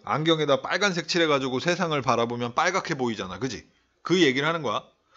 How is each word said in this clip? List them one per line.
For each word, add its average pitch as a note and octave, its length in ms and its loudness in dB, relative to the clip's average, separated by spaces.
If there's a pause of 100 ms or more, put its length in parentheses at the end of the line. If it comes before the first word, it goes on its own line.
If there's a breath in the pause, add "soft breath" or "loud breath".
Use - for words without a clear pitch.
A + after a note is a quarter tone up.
안경에다 D3 580 2
빨간색 F3+ 460 -2
칠해가지고 C#3 520 2
세상을 D#3+ 400 0
바라보면 A#2+ 540 0
빨갛게 F3+ 400 0
보이잖아. G#2+ 440 -4
그지? A2 300 -8 (340)
그 F3+ 200 2
얘기를 C#3 240 2
하는 E3 160 -2
거야. A#2 200 -4 (340 loud breath)